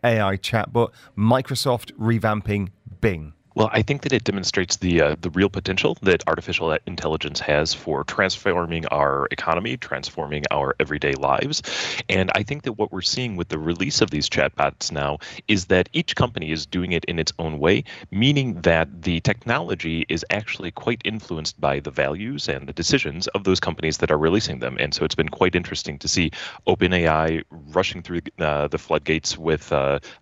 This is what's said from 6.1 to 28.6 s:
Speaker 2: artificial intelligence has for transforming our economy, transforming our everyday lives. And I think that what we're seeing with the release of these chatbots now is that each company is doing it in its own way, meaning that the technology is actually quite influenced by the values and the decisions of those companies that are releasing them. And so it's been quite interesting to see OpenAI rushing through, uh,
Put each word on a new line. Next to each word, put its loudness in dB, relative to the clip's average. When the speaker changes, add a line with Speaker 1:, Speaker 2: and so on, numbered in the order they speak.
Speaker 2:
artificial 0
intelligence -4
has 2
for -4
transforming 0
our 2
economy, -2
transforming -6
our 0
everyday 0
lives. 0
And 2
I 0
think -6
that -4
what -2
we're -4
seeing -2
with -4
the -2
release 0
of 2
these -2
chatbots 0
now -2
is 2
that 4
each -2
company 0
is -4
doing -2
it 0
in -4
its 0
own -4
way, 4
meaning 2
that 4
the 2
technology -2
is -2
actually -4
quite -4
influenced -6
by 2
the -8
values -4
and -6
the -10
decisions -2
of -2
those 4
companies -2
that 2
are 4
releasing 2
them. -6
And -2
so -2
it's -2
been 0
quite 2
interesting -6
to -8
see 2
OpenAI 4
rushing -2
through, -4
uh, 0